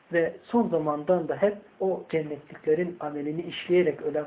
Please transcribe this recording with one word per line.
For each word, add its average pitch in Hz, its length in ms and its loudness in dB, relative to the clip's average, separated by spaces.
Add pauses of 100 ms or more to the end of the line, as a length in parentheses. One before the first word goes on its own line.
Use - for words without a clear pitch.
(120)
ve 170 320 2
son 233 240 2
zamandan 156 600 0
da 160 80 -2
hep 202 180 2 (260)
o 190 300 0
cennetliklerin 156 920 -2
amelini 151 420 -6
işleyerek 170 600 0
ölen 151 240 -2